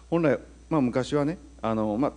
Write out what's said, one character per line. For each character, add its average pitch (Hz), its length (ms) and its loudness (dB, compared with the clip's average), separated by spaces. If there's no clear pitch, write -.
本 165 140 0
来、 139 160 4
ま 160 80 2
あ、 - 20 4
昔 123 340 0
は 147 100 2
ね、 165 140 -4
あ 110 140 0
の、 107 240 0
ま 139 100 0
あ、 - 80 -8